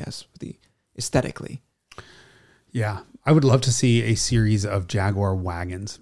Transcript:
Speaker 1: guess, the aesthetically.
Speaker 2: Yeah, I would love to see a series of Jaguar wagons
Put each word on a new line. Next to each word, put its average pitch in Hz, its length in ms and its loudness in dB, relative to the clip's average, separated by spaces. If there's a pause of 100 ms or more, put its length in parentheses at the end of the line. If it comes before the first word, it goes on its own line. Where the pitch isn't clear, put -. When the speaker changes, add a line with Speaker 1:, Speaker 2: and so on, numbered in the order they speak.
Speaker 1:
guess, - 240 -14 (140)
the - 180 -14 (400)
aesthetically. - 640 -4 (1080)
Speaker 2:
Yeah, 107 300 -4 (240)
I 139 60 4
would 156 140 6
love 127 160 6
to 127 100 2
see 117 320 4
a 113 120 0
series 107 500 2
of 98 220 -4
Jaguar 98 460 0
wagons 90 680 -6